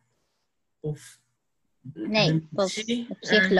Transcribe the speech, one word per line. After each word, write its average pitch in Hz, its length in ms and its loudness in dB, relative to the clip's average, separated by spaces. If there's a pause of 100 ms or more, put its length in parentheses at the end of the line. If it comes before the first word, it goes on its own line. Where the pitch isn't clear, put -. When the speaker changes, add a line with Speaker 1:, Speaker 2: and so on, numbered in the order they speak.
(800)
Speaker 1:
of - 400 -10 (720)
Speaker 2:
Nee, 208 340 0
Speaker 1:
hen 160 240 0
Speaker 2:
dat 196 160 0
is 185 80 -6
Speaker 1:
zie 233 340 -4
Speaker 2:
op 196 120 -10
zich - 180 2
Speaker 1:
ergens, 190 220 4